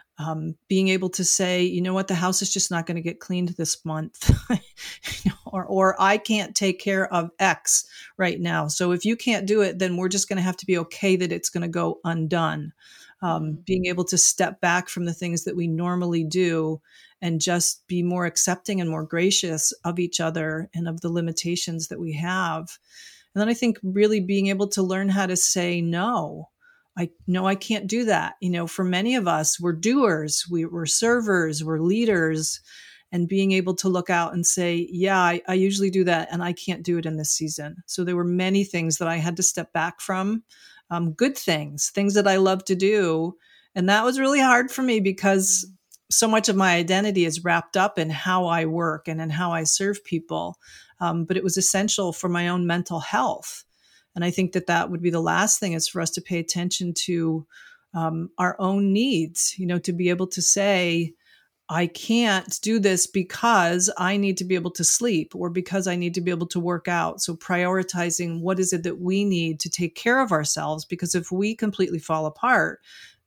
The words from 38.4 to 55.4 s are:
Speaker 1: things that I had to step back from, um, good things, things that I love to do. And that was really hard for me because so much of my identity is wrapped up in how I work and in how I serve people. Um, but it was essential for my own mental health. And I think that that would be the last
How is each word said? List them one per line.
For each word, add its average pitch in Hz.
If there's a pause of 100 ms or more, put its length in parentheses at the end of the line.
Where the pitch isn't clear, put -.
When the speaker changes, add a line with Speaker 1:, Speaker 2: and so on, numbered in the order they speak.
Speaker 1:
things 165
that 175
I 165
had 165
to -
step -
back 170
from, 196 (480)
um, 170
good 269
things, 151
things 202
that 208
I 190
love 190
to 190
do. 180 (400)
And 180
that 214
was 254
really 269
hard 254
for 269
me 247
because 190 (440)
so -
much 220
of 196
my 190
identity 185
is 165
wrapped 170
up 202
in 160
how 180
I 165
work 160
and 160
in 160
how 170
I 165
serve 196
people. 170 (400)
Um, 170
but 185
it 185
was 185
essential 190
for -
my 175
own 175
mental 175
health. - (520)
And 175
I 175
think 185
that 185
that 170
would 170
be 175
the 170
last 170